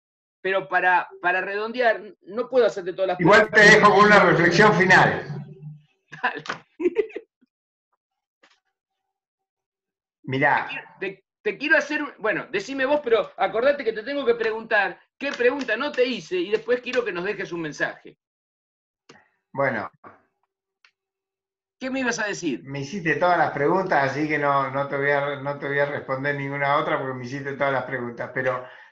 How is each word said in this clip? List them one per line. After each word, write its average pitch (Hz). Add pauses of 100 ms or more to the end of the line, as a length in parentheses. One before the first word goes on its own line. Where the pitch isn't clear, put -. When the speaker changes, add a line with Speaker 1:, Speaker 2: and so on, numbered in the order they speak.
(420)
Speaker 1:
pero 190
para, 185 (100)
para 180
redondear, 214
no 233
puedo 247
hacerte 185
todas 185
las 180
Speaker 2:
Igual 208
te -
Speaker 1:
preguntas. 214
Speaker 2:
dejo 208
con 196
una 208
reflexión 175
final. 170 (960)
Speaker 1:
Dale. 151 (3750)
Speaker 2:
Mirá. 135
Speaker 1:
Te, 190 (160)
te 202
quiero 311
hacer 302
un, 269
bueno, 180
decime 262
vos, 294
pero 220
acordate 240
que 214
te 208
tengo 277
que 233
preguntar, 220 (180)
¿qué 277
pregunta 254
no 285
te 247
hice? 185
Y 180
después 240
quiero 247
que 196
nos 175
dejes 196
un 170
mensaje. 147 (1300)
Speaker 2:
Bueno. 123 (1900)
Speaker 1:
¿Qué 262
me 262
ibas 233
a 214
decir? 160
Speaker 2:
Me 139
hiciste 160
todas 175
las 147
preguntas, 151
así 151
que 151
no, 139
no 139
te 143
voy 139
a, 143
no 143
te 143
voy 143
a 143
responder 139
ninguna 139
otra 156
porque 131
me 127
hiciste 139
todas 139
las 127
preguntas, 123
pero 127 (260)